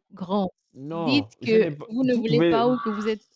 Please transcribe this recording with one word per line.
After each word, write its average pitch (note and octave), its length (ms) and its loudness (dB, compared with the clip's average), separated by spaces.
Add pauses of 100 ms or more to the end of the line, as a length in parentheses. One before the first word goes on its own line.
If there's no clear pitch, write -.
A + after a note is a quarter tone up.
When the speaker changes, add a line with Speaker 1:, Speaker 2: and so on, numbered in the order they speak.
(140)
Speaker 1:
grand. F#3 380 -2 (240)
Speaker 2:
Non, D#3+ 300 -8
Speaker 1:
Dites C#4 200 0 (160)
Speaker 2:
je A3+ 120 -2
n'ai F#3+ 160 4
Speaker 1:
que D3 80 -10
Speaker 2:
pas, - 140 -14
Speaker 1:
vous B3+ 120 -2
ne B3+ 120 2
Speaker 2:
vous A3 60 -2
Speaker 1:
voulez G#3+ 160 2
Speaker 2:
pouvez E3+ 140 4
Speaker 1:
pas A#3 160 2
ou B3+ 120 2
que A3+ 100 -6
vous G#3 180 -6
êtes A3 140 -4 (140)